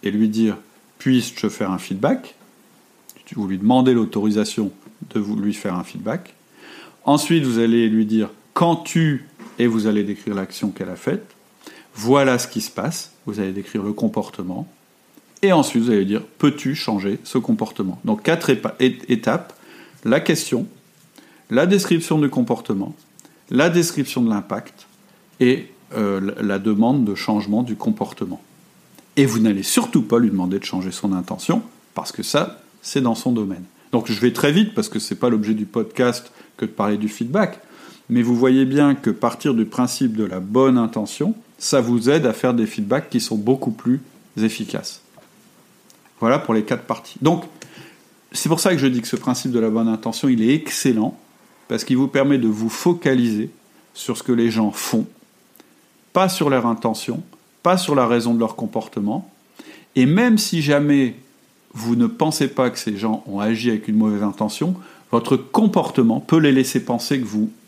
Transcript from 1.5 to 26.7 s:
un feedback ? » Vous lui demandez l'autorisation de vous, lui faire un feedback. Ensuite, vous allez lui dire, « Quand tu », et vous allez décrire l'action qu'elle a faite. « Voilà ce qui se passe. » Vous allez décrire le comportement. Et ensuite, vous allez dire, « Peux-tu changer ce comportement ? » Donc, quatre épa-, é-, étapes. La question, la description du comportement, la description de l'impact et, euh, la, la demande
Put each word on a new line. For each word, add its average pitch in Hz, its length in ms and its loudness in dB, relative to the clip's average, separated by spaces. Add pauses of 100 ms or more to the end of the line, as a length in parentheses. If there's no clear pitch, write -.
un 90 80 -4
feedback ? » 131 560 -4 (1000)
Vous 104 120 -4
lui 95 100 -4
demandez 127 360 4
l'autorisation 107 760 0 (420)
de 113 60 -2
vous, 104 160 -4
lui 101 200 -2
faire 92 200 -6
un 90 80 -6
feedback. - 520 -10 (680)
Ensuite, 147 400 2
vous 123 140 0
allez 117 320 4
lui 110 160 2
dire, « 110 240 0 (240)
Quand 170 220 4
tu », 156 500 0 (320)
et 120 80 2
vous 110 220 2
allez 104 160 2
décrire 101 320 -6
l'action 98 340 -6
qu'elle 92 200 -10
a 90 60 -10
faite. « - 300 -4 (720)
Voilà 127 420 4
ce 123 100 -4
qui - 140 -6
se - 80 -8
passe. » - 440 -8 (120)
Vous 104 140 -8
allez 95 140 -4
décrire 101 280 -8
le 104 120 -4
comportement. 104 760 -6 (760)
Et 196 100 4
ensuite, 135 320 4
vous 120 80 2
allez 101 140 4
dire, « 104 180 -2 (160)
Peux-tu 143 360 0
changer 101 480 -4
ce - 140 -4
comportement ? » 107 680 -4
Donc, 107 180 -2
quatre 165 260 0
épa-, 110 300 0
é-, 127 180 2 (120)
étapes. 117 440 -2 (500)
La 120 160 2
question, 156 460 -2 (840)
la 135 160 4
description 180 500 2
du 147 120 2
comportement, 113 680 -2 (560)
la 143 180 4
description 165 520 -2
de 117 80 2
l'impact - 580 -6 (520)
et, 127 280 2 (280)
euh, 101 240 -2
la, 98 220 -6
la 101 180 -2
demande 110 460 2